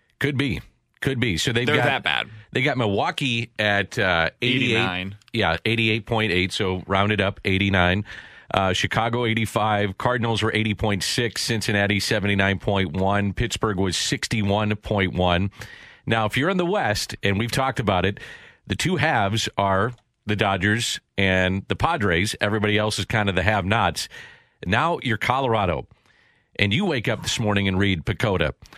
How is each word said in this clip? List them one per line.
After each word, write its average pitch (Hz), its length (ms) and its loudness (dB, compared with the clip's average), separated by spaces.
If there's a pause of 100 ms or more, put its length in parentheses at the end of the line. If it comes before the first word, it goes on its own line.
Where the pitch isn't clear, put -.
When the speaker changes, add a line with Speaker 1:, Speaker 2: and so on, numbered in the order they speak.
(180)
Speaker 1:
Could 139 180 -2
be. 117 240 -2 (400)
Could 135 200 -2
be. 113 180 2
So - 140 0
they've 120 140 2
Speaker 2:
They're 147 100 4
Speaker 1:
got, 123 80 4
Speaker 2:
that 131 180 0
bad. 69 260 0 (240)
Speaker 1:
they - 100 0
got 139 140 0
Milwaukee 120 840 0
at, 101 400 0
uh, 90 320 2 (120)
eighty-eight. 123 340 2
Speaker 2:
Eighty-nine. 95 400 -4 (160)
Speaker 1:
Yeah, 87 320 0
eighty-eight 113 420 0
point 110 260 0
eight. 92 200 0
So 92 340 -2
round 98 260 2
it 101 80 2
up, 98 240 -2
eighty-nine. 95 600 2 (480)
Uh, 95 200 2
Chicago, 117 520 0
eighty-five. 107 720 0
Cardinals 117 440 0
were 110 120 0
eighty 107 200 0
point 101 280 0
six. - 400 -2
Cincinnati, 104 580 0
seventy-nine 98 580 0
point 95 340 -2
one. 98 400 0
Pittsburgh 107 460 -2
was 92 180 0
sixty-one 107 800 0
point 98 380 -2
one. 90 360 2 (560)
Now, 110 200 2
if 104 100 -4
you're 139 140 2
in 196 80 0
the 175 80 0
West, 160 560 -2
and 98 160 0
we've 117 140 -2
talked 131 280 0
about 95 260 2
it, 98 120 -2 (480)
the - 100 -2
two 175 200 0
halves 113 520 0 (100)
are 98 340 2 (320)
the 107 120 -2
Dodgers 104 640 0 (160)
and 92 520 2
the - 80 -2
Padres. 107 640 0
Everybody 104 380 0
else 104 200 0
is 104 80 -4
kind 107 240 0
of 92 40 -4
the 90 80 2
have-nots. 98 680 0 (580)
Now 139 360 0
you're 117 160 0
Colorado, 110 680 0 (680)
and 101 160 2
you 180 140 2
wake 135 220 0
up 110 140 -2
this - 160 -4
morning 104 300 2
and 92 100 2
read 95 280 0
Pacoda, 90 480 0 (240)